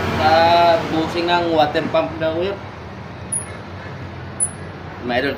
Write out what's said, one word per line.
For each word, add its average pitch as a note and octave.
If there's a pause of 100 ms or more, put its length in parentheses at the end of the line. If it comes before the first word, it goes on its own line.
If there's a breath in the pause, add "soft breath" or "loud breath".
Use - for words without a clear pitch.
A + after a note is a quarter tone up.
(180)
sa D#3 (600)
busing E3
ng F3
water D3+
pump D#3+
daw D#3+
yun. F#3+ (2500)
Mga A#2+
idol, C3+